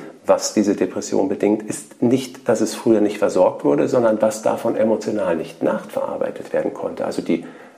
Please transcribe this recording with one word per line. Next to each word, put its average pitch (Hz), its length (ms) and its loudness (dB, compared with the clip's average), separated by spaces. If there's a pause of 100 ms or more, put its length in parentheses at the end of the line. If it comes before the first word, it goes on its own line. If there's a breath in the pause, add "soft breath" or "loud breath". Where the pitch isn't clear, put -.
(260 loud breath)
was - 280 2
diese 101 220 2
Depression 98 540 -2
bedingt, 104 340 0
ist - 380 -10
nicht, - 480 0
dass 107 100 2
es 107 160 -2
früher 113 240 4
nicht 104 200 2
versorgt 98 440 2
wurde, 143 240 4
sondern 117 340 2
was 110 200 0
davon 113 340 0
emotional 107 640 0
nicht - 260 -8
nachverarbeitet - 880 -4
werden - 220 -2
konnte. - 320 -6
Also - 160 -4
die, 85 240 -2 (320 loud breath)